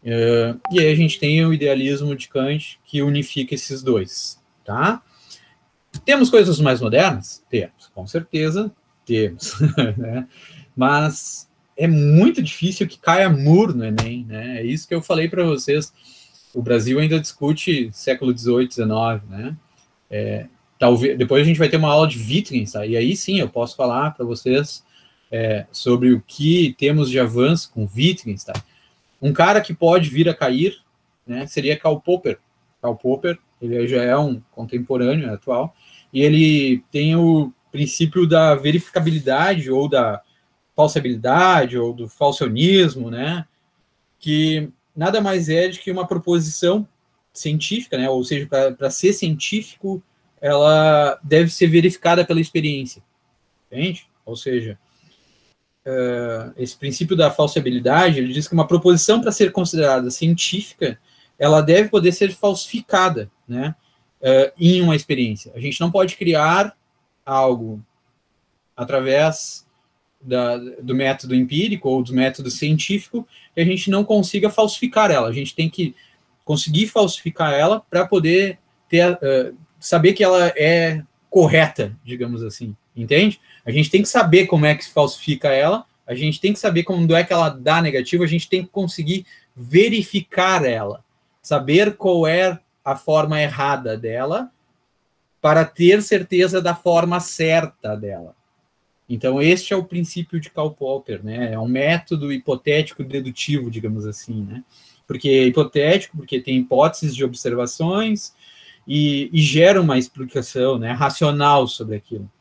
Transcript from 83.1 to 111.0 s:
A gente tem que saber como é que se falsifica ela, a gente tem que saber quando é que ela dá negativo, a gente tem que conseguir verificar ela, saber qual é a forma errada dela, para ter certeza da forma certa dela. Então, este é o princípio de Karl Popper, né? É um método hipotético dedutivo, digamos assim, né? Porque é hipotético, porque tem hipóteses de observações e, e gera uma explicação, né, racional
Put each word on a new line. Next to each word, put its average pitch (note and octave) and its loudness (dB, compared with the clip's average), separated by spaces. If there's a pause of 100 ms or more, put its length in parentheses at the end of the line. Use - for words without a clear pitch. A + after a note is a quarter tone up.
A A#2+ -6
gente D3+ 2
tem G3 4
que G#3 0
saber F#3 4
como D3+ 2
é D3+ 4
que D3+ -8
se - -10
falsifica D3 -2
ela, D#3 0 (220)
a B2 -8
gente D3+ -4
tem G3+ 0
que G#3 -2
saber F3 0
quando E3+ 2
é F3 4
que F3+ -4
ela E3 2
dá D3 0
negativo, D3 -2
a F3+ 0
gente E3 -2
tem F#3 -2
que F3+ -14
conseguir F3+ -4 (300)
verificar F#3 2
ela, A2 -4 (400)
saber D#3 2
qual F3 2
é F3 0 (260)
a C3+ -2
forma D3+ 0
errada C3 -4
dela, C3 -6 (920)
para D#3 4
ter F3+ 4
certeza F#3 0
da E3+ -2
forma E3+ 2
certa D#3+ -2
dela. F#2+ -12 (720)
Então, B2+ -2
este F#3 2
é - 0
o F3+ -2
princípio E3+ -6
de D3+ -16
Karl D3+ -4
Popper, C3 -8
né? A2+ -8
É A2 -6
um A2+ -6
método C#3+ -2
hipotético C#3+ -4
dedutivo, C3 -6
digamos A2 -8
assim, G#2+ -10
né? G#2 -14 (420)
Porque C3 -6
é C3 4
hipotético, D3+ 0
porque C3+ -8
tem C3 -2
hipóteses C#3 0
de C3+ -4
observações E3 -4 (520)
e, C#3+ -2
e D#3+ 4
gera E3 6
uma D3 2
explicação, B2+ -4
né, A2+ -6
racional C#3+ 2